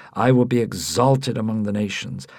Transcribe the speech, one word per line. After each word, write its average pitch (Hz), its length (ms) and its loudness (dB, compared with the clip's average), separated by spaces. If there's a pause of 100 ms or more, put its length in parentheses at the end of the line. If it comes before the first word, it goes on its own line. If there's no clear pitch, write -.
(140)
I 120 180 4
will 123 120 6
be 120 140 0
exalted 120 800 0
among 110 240 -2
the 104 100 -2
nations. - 540 -6 (120)